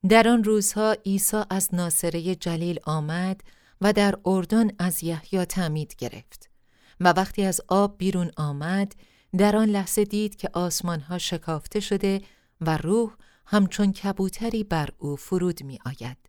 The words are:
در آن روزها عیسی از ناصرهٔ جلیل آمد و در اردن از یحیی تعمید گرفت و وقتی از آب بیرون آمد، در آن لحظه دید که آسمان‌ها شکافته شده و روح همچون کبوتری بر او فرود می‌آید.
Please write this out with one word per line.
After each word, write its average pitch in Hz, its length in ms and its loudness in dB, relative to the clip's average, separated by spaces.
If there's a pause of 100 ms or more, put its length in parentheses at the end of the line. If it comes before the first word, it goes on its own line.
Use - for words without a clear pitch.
در 220 180 8
آن 233 160 6
روزها 214 520 2 (100)
عیسی 196 440 0
از 185 260 -2
ناصرهٔ 170 600 -2
جلیل 170 480 -4
آمد 165 580 -4 (400)
و 202 120 4
در 202 320 4
اردن 190 420 2 (120)
از 175 240 -2
یحیی 170 420 -2
تعمید 156 500 -4
گرفت - 540 -12 (500)
و 180 100 6
وقتی 190 340 2
از 190 240 0
آب 202 300 2
بیرون 180 400 0
آمد، 156 580 -4 (420)
در 208 180 6
آن 220 140 4
لحظه 202 360 0
دید 208 300 -4
که - 180 -8
آسمان‌ها 175 640 -4
شکافته 165 600 -6
شده 196 420 -2 (400)
و 160 160 0
روح 214 380 0 (300)
همچون 202 480 2
کبوتری 202 680 -4
بر 160 340 -2
او 143 180 -6
فرود 175 480 -2
می‌آید. 131 540 -12 (120)